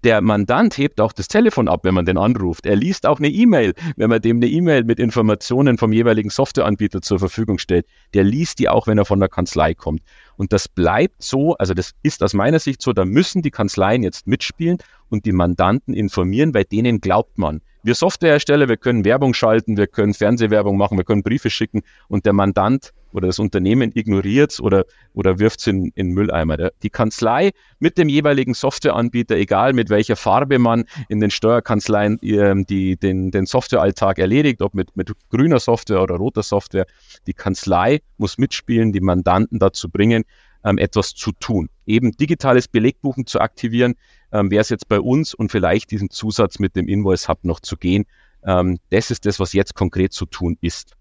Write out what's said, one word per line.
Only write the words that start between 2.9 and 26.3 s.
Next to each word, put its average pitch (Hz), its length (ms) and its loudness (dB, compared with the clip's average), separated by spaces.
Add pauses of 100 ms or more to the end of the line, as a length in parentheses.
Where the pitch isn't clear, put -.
auch 143 120 2
eine 147 100 0
E-Mail, 160 460 4 (220)
wenn 110 140 0
man 113 100 2
dem 117 180 2
eine 120 100 2
E-Mail 160 340 2
mit 117 160 0
Informationen 120 800 2
vom 110 140 0
jeweiligen 110 380 2
Softwareanbieter 107 720 -2
zur 95 200 -2
Verfügung 110 380 -2
stellt. 87 280 0 (260)
Der 98 120 4
liest 135 340 0
die 131 100 0
auch, - 200 2
wenn 107 100 2
er 101 60 4
von 98 160 0
der 95 80 2
Kanzlei 80 460 -2
kommt. - 280 -8 (340)
Und 98 160 -4
das 101 140 0
bleibt 95 560 0
so, 135 320 0
also 95 200 -2
das 90 180 -6 (100)
ist 147 220 -2
aus 101 100 -2
meiner 123 240 2
Sicht 139 240 -6
so, 127 100 -2
da 98 120 0
müssen 151 380 0
die 147 100 -4
Kanzleien 104 500 0
jetzt - 240 -6
mitspielen 165 520 -2 (300)
und 104 160 -4
die 104 80 0
Mandanten 90 600 0
informieren, 104 560 0
bei 107 140 2
denen 113 360 0
glaubt 98 380 -2
man. 78 220 -4 (240)
Wir 117 100 2
Softwarehersteller, 147 720 2
wir 113 80 2
können 117 280 0
Werbung 127 300 2
schalten, 113 420 0
wir 101 100 2
können 104 280 0
Fernsehwerbung 107 600 2
machen, 101 200 0
wir - 80 0
können 104 180 0
Briefe 113 280 -2
schicken - 320 -4 (260)
und 101 180 -2
der 104 60 4
Mandant 101 600 0 (200)
oder 92 140 -4
das 92 120 -2
Unternehmen 104 540 0
ignoriert's 107 680 0
oder, 98 260 2 (280)
oder 95 240 0
wirft's 107 280 0
in, 95 200 0 (100)
in 92 120 -2
den 87 60 -2
Mülleimer. 82 420 0